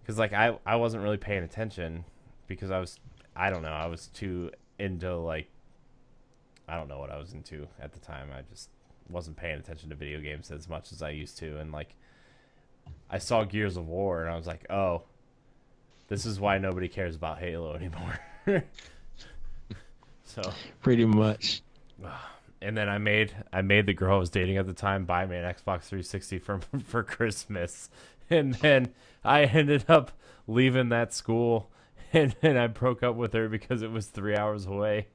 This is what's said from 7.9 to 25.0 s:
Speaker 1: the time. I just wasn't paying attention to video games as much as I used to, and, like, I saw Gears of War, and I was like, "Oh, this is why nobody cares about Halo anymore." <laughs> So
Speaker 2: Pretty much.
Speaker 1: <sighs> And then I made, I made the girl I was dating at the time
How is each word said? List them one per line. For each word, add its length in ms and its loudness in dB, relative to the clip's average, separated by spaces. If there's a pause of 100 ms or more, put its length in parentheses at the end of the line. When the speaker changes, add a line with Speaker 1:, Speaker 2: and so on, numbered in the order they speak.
Speaker 1:
the 60 -20
time. 360 -16
I 80 -14
just 260 -20 (400)
wasn't 280 -10
paying 220 -8
attention 300 -14
to 60 -12
video 260 -10
games 300 -12
as 180 -14
much 220 -10
as 100 -14
I 80 -6
used 300 -12
to, 200 -10
and, 120 -10
like, 240 -12 (1160)
I 80 -6
saw 240 0
Gears 340 -2
of 100 -8
War, 360 -2
and 80 -4
I 40 -4
was 120 -8
like, 240 -10
"Oh, 320 0 (1040)
this 180 -6
is 140 -6
why 180 4
nobody 300 -2
cares 280 -6
about 240 -8
Halo 340 -6
anymore." 460 -8 (260)
<laughs> 180 2 (1600)
So 320 -8 (260)
Speaker 2:
Pretty 240 6
much. 560 4 (420)
Speaker 1:
<sighs> 80 -14 (520)
And 140 -4
then 120 0
I 100 0
made, 340 4 (180)
I 120 2
made 240 6
the 60 4
girl 240 4
I 20 6
was 100 0
dating 280 2
at 100 0
the 60 -6
time 320 0